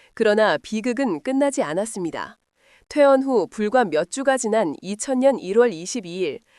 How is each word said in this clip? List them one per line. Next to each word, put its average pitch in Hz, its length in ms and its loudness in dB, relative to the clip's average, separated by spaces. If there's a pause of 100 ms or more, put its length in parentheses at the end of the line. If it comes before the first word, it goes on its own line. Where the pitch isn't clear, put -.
(120)
그러나 208 460 2
비극은 220 640 -4
끝나지 269 400 0
않았습니다. 160 720 -6 (520)
퇴원 277 340 4
후 254 240 0
불과 220 380 0
몇 156 260 -2
주가 269 260 0
지난 214 460 -2
이천 208 380 -4
년 262 180 4
일월 220 340 2
이십이 175 460 -10
일, 156 220 -4 (180)